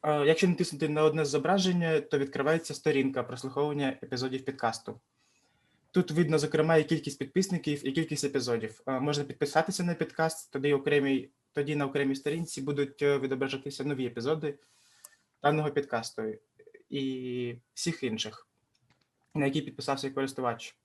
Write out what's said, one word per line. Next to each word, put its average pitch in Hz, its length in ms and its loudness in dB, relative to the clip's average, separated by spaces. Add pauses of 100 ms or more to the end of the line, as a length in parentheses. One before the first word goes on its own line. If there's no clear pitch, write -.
Е, 147 220 2
якщо 160 220 6
натиснути 160 420 0
на 151 140 2
одне 156 220 4
з 139 40 0
зображень, 165 800 2
то 147 60 2
відкривається 139 560 0
сторінка 135 500 0
прослуховування 135 800 -2
епізодів 131 420 -4
підкасту. 117 540 -4 (920)
Тут 180 200 2
видно, 156 280 4
зокрема, 156 360 4
і 156 80 6
кількість 147 360 -2
підписників, 151 680 -2
і 135 40 -2
кількість 156 320 -2
епізодів. 120 640 -2
Е, 131 120 -2
можна 147 240 0
підписатися 151 600 0
на 175 100 0
підкаст, - 580 -2
тоді 143 220 2
окремій, 139 560 2 (240)
тоді 147 220 -2
на 143 100 0
окремій 135 300 0
сторінці 151 460 -4
будуть, 139 400 -2
е, 143 160 4
відображатися 135 680 -4
нові 131 220 -2
епізоди 143 540 -2 (840)
даного 151 280 4
підкасту 120 520 -2 (680)
і 127 680 -4 (180)
всіх - 300 -4
інших, 110 440 -4 (880)
на 147 100 2
які 139 160 0
підписався 135 480 -4
користувач. 135 760 -4